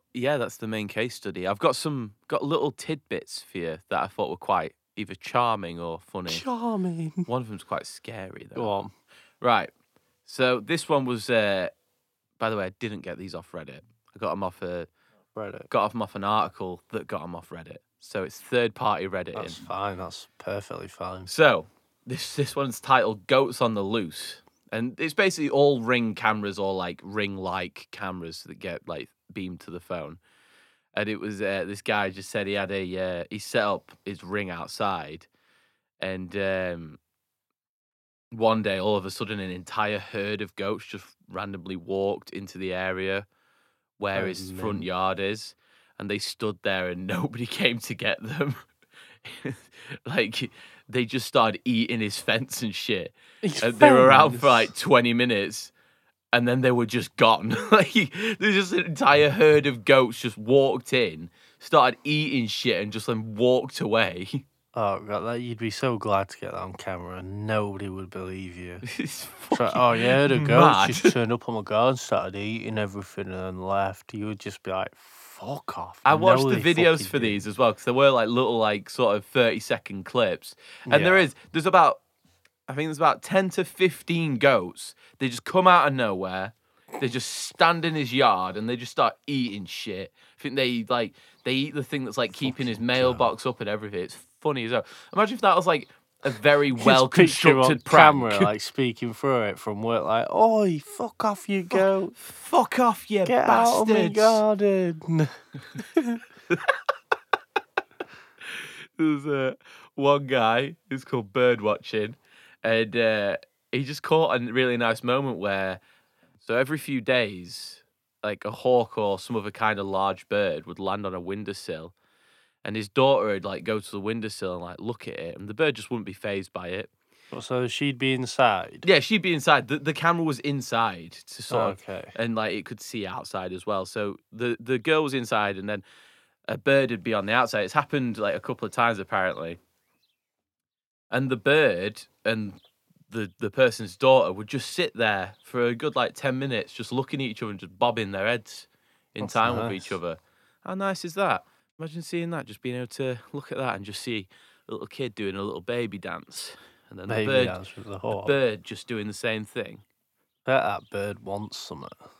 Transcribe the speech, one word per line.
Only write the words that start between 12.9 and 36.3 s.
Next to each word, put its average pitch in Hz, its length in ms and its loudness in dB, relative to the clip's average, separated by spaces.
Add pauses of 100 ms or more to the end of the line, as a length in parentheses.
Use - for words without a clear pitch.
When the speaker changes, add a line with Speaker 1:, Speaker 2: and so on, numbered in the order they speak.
Speaker 1:
get 90 160 -10
these 92 180 -12
off - 160 -16
Reddit. 71 300 -12 (340)
I - 40 -20
got 95 140 -4
'em 98 100 -6
off 90 180 -8
a 90 260 -6 (480)
Speaker 2:
Reddit. 107 340 -12
Speaker 1:
got 110 260 0
'em 117 60 -4
off 98 140 -6
an 98 100 -8
article 98 640 -2
that 107 180 -8
got 80 160 -8
'em 87 120 -12
off 85 140 -16
Reddit. 82 280 -16 (240)
So 98 220 -8
it's - 160 -10
third-party 110 680 0
Reddit 90 260 -8
Speaker 2:
That's 85 240 -12
Speaker 1:
in. - 80 -20
Speaker 2:
fine. 95 320 -6
That's 90 300 -14 (100)
perfectly 87 520 -10
fine. 92 380 -12
Speaker 1:
So 143 400 4 (380)
this, - 300 -10
this 143 200 -4
one's 135 260 -4
titled 107 440 2
Goats 131 360 2
on 117 120 2
the 101 100 -2
Loose. 98 580 -6 (300)
And 117 280 -6
it's 156 140 -4
basically 175 360 0
all 139 320 4
Ring 117 320 0
cameras 104 460 -2
or, 98 160 -4
like, 90 280 -6
Ring-like 95 880 -6
cameras 90 520 -12
that 85 160 -18
get, - 280 -10
like, 71 220 -10 (220)
beamed 92 300 -10
to - 100 -18
the 85 80 -12
phone. 82 380 -10 (760)
And 104 140 -4
it 107 140 -4
was, 101 200 -8
uh, 98 240 -2
this 101 160 -10
guy 104 280 -2
just 95 200 -12
said 101 180 -4
he 98 60 -4
had 98 180 -4
a, 92 500 -6
uh, - 80 -10
he 107 100 -10
set 113 240 -2
up 101 280 -4 (120)
his 98 200 -12
Ring 95 260 -6
outside. 82 800 -8 (760)
And, 92 340 -8